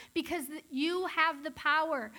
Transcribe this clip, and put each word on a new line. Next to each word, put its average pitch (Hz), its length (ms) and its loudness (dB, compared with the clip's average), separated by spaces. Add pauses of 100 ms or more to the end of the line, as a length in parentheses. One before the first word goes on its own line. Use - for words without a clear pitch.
(160)
because 320 320 -2
th-, 311 240 -10
you 339 340 0
have 311 380 0
the 302 80 -4
power. 294 680 2